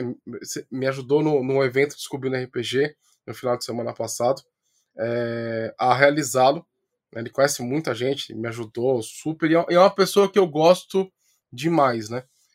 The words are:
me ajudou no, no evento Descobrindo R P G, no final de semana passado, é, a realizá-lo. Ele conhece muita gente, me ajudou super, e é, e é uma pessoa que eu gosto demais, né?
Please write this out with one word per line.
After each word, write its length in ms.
me 180
ajudou 360
no, 180
no 220
evento 320
Descobrindo 400
R 120
P 140
G, 320
no 80
final 240
de 60
semana 300
passado, 480
é, 800
a 160
realizá-lo. 720
Ele 160
conhece 320
muita 320
gente, 400
me 140
ajudou 560
super, 480
e 20
é, 180
e 20
é 60
uma 140
pessoa 380
que 80
eu 80
gosto 640
demais, 580
né? 140